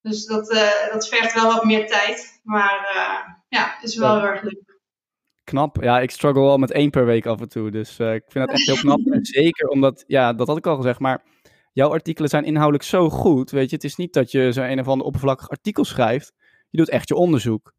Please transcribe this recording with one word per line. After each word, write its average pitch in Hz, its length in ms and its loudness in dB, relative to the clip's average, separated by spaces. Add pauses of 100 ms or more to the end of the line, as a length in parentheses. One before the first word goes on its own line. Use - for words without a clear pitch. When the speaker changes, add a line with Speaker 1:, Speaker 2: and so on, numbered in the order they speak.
Speaker 1:
Dus 214 240 -6
dat, 220 260 -4
eh, 208 400 2
dat 214 160 -6
vergt 226 260 0
wel 226 200 2
wat 226 100 0
meer 214 240 2
tijd. - 560 -4
Maar, 196 500 -2
eh, 185 400 -6 (260)
ja, - 200 -4
het 226 100 -10
is 214 60 -10
wel 214 200 2
Speaker 2:
Ja. 208 40 0
Speaker 1:
heel 202 100 -2
erg 202 120 -6
leuk. - 360 -14 (680)
Speaker 2:
Knap. 143 400 -2
Ja, 120 160 4
ik 127 120 -2
struggle 139 300 2
wel 139 160 6
met 131 140 0
één 147 180 2
per 131 160 2
week 113 200 2
af 113 160 -4
en 113 80 -12
toe. 107 220 -6
Dus, 110 280 -8
eh, 113 140 0
ik 110 140 -6
vind 131 200 -4
dat - 80 -6
echt - 100 0
heel 135 120 2
knap. 143 300 2
Speaker 1:
<laughs> 269 60 0
Speaker 2:
En - 120 0
zeker 156 420 0
omdat, 135 400 0
ja, 127 260 2
dat 117 140 -2
had 151 100 0
ik 175 100 -4
al 160 80 2
gezegd, 127 240 -2
maar 131 240 -2 (500)
jouw 143 180 2
artikelen 156 380 -2
zijn 147 160 0
inhoudelijk 151 380 2
zo 180 260 2
goed, 131 420 2
weet 135 180 0
je. 160 60 -6
Het 147 100 -10
is 143 100 -8
niet 175 180 -8
dat 131 180 0
je 127 200 2
zo'n 127 180 -2
een 135 100 -2
of 127 80 -6
ander 135 200 0
oppervlakkig 135 420 -4
artikel 214 360 -4
schrijft. 123 460 -2 (380)
Je - 80 -4
doet 165 120 2
echt - 180 -2
je 147 80 0
onderzoek. 123 640 0